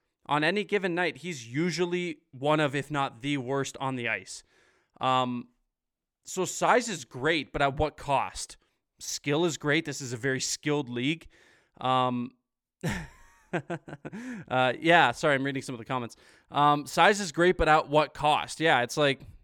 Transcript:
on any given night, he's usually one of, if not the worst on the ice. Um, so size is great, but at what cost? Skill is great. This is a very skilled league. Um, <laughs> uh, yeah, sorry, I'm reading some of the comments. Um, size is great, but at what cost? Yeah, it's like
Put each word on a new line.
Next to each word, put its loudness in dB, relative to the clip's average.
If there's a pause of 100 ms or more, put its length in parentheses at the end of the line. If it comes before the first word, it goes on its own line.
(260)
on 0
any 0
given -2
night, -2
he's -10
usually -2 (120)
one 0
of, 0
if -4
not -4
the -2
worst -4
on -4
the -4
ice. -8 (540)
Um, 0 (760)
so -4
size 2
is -8
great, -4
but -4
at 0
what -2
cost? -4 (420)
Skill -2
is -2
great. 0
This -10
is -8
a -6
very -2
skilled -2
league. -4 (520)
Um, 0 (520)
<laughs> -10 (960)
uh, 2
yeah, 6
sorry, 0
I'm 0
reading -4
some -10
of -10
the -14
comments. -6 (340)
Um, 4
size 4
is -6
great, 2
but 2
at 6
what 2
cost? 0
Yeah, 6
it's -2
like 2 (240)